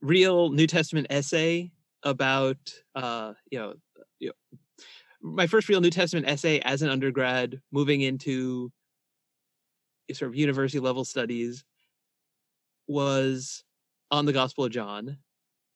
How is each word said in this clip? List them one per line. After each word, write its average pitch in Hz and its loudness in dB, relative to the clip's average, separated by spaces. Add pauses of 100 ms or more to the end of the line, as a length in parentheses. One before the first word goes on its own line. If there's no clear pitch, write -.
real 175 4
New 156 6
Testament 160 0
essay 165 0 (320)
about, 135 0 (360)
uh, 117 -6 (160)
you 131 -8
know, 104 -8 (460)
you 127 -8
know, - -18 (640)
my 165 0
first 214 2
real 190 4
New 175 6
Testament 170 0
essay 147 2
as 139 -2
an 147 2
undergrad 131 0 (120)
moving 139 2
into 127 -4 (1400)
sort - -8
of 117 -12
university 139 0
level 127 -2
studies 120 -6 (1200)
was 135 0 (480)
on 147 2
the 143 4
Gospel 131 0
of 113 -2
John 110 -8 (580)